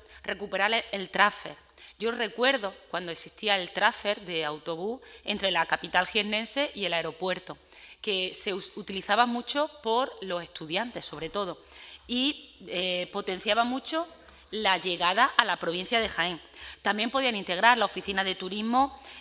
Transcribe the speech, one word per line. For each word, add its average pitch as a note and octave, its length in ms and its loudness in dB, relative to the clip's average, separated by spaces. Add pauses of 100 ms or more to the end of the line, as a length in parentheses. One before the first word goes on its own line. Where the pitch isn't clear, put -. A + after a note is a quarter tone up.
(220)
recuperar G3 520 0
el, A3+ 180 0
el G3 160 -6
transfer. - 480 2 (420)
Yo A3 120 0
recuerdo A#3 640 0 (160)
cuando E3+ 220 -4
existía G3+ 440 -2
el F3+ 160 -4
transfer G#3 540 2
de E3 180 -2
autobús E3 560 -4 (240)
entre G3 260 0
la E3+ 140 4
capital F3+ 420 2
jiennense A3 680 0
y G3+ 100 -6
el F3 80 0
aeropuerto, E3 640 -2 (460)
que F#3 320 -2
se - 180 -4
us-, F#3+ 240 -6
utilizaba G3+ 480 2
mucho B3 460 0 (120)
por A#3 400 2
los F3+ 200 -4
estudiantes, E3+ 640 -6
sobre D#3 240 -8
todo, F#3 320 -4 (440)
y, B3+ 500 -2 (120)
eh, F3+ 420 -2
potenciaba G3+ 540 0
mucho C4+ 420 -2 (460)
la G3 260 4
llegada F3+ 460 4
a B3 200 4
la F3+ 120 0
provincia F3+ 420 -2
de A3 100 2
Jaén. E3+ 320 -2 (400)
También G#3+ 300 0
podían C4 240 2
integrar G3 420 4
la A3 80 4
oficina F#3+ 380 -2
de F#3 140 0
turismo A3 640 0 (220)